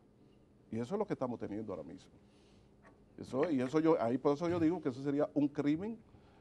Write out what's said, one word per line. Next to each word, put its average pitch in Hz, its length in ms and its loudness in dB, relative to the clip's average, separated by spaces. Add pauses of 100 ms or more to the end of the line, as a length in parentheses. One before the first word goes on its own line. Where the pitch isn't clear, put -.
(720)
Y 110 80 -2
eso 123 160 -4
es 220 40 0
lo 208 80 0
que 156 60 -2
estamos 123 260 -4
teniendo 104 340 -6
ahora 80 100 -8
mismo. - 260 -16 (1080)
Eso, 131 340 -2
y 131 100 2
eso 131 180 0
yo, 160 220 4
ahí 120 160 2
por 147 160 4
eso 170 160 -2
yo 175 100 2
digo 165 220 2
que 151 80 -2
eso 123 140 -4
sería 143 300 0
un 147 140 4
crimen, 156 500 0 (440)